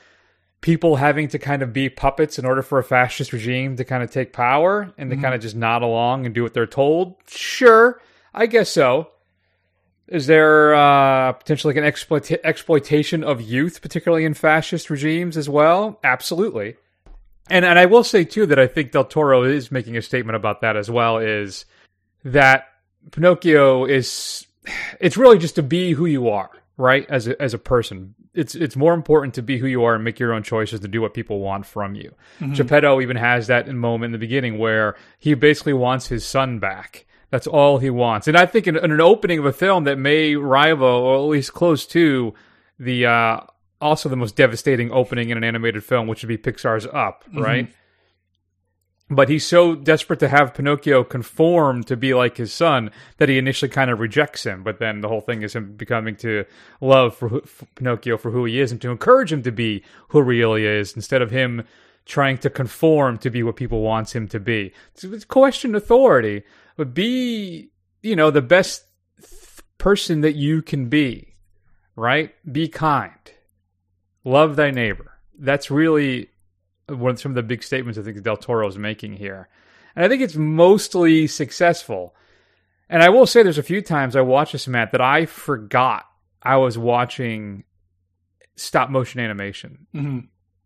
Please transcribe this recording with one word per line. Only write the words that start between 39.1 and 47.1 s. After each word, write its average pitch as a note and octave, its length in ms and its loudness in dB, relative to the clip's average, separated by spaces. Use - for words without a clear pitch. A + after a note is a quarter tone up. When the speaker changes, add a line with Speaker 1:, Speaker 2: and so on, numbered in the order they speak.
Speaker 1:
of C#3+ 60 0
a C3+ 60 0
film F#3 320 0
that C#3 140 0
may D3 380 2
rival, C#3+ 500 2
or B2+ 300 2
at C#3+ 120 0
least D3 260 -2
close E3+ 320 0
to, C3+ 460 0
the, B2 280 -2
uh, A#2 340 2
also D3+ 280 -2
the C3 80 -4
most A#2+ 200 -6
devastating A#2+ 560 0
opening B2 380 -2
in A#2 60 -4
an A2+ 60 -6
animated A2+ 400 -4
film, A#2+ 240 -2
which A2 160 -8
would A2 60 -12
be A2+ 100 -4
Pixar's A2+ 480 -4
Up, A2+ 420 -6